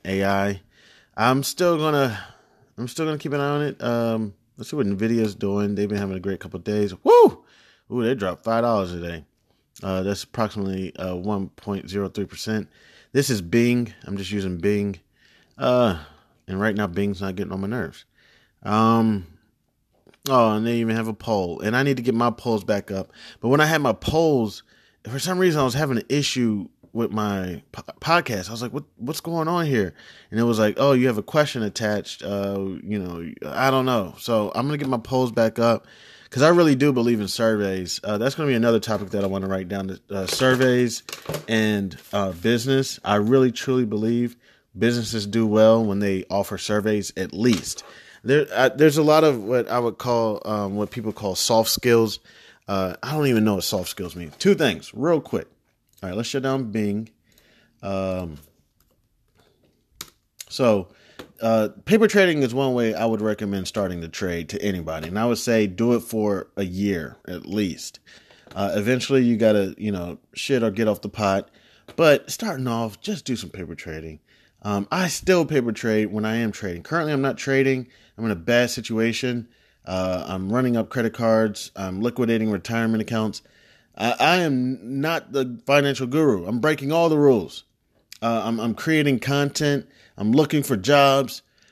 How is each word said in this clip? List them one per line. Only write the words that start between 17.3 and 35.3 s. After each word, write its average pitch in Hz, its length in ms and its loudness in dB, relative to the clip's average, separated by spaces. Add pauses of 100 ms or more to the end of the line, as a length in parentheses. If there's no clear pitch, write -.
getting 90 160 -6
on 95 80 -6
my 98 80 -6
nerves. 107 360 -8 (580)
Um, 110 640 2 (1000)
oh, 120 280 6
and 110 100 0
they 117 100 0
even 113 200 0
have 113 120 -4
a 110 60 -6
poll. 95 460 -4
And 107 160 0
I 131 60 2
need 139 160 2
to 120 40 -6
get 117 120 0
my 117 160 2
polls 113 340 -4
back 101 260 -2
up. 95 220 -6 (280)
But 113 80 -2
when 139 120 4
I 151 60 4
had 156 140 0
my 131 120 0
polls, 139 720 0 (460)
for 127 100 -6
some 180 200 -4
reason, 175 220 2
I 139 40 2
was 123 100 0
having 135 240 0
an - 100 -6
issue 120 600 0 (240)
with 113 180 -2
my 98 520 -4 (100)
po-, - 100 -14 (180)
podcast. 131 480 0
I 107 40 -10
was 113 80 -10
like, 117 120 -8
"What, 143 120 -8 (120)
what's 120 240 -8
going 165 280 -4
on 170 180 0
here?" 110 280 0 (360)
And 107 80 -4
it 117 60 2
was 117 140 2
like, 107 200 2
"Oh, 139 140 4
you 127 140 4
have 117 120 0
a 104 40 -4
question 147 400 0
attached. 104 600 -4
Uh, 98 600 -4
you 104 160 -6
know, 85 320 -8 (160)
I 95 240 0
don't 131 160 2
know." 113 320 -2
So 107 360 0
I'm 120 120 -2
gonna 147 120 -4
get 143 100 -4
my 127 100 0
polls 127 340 -2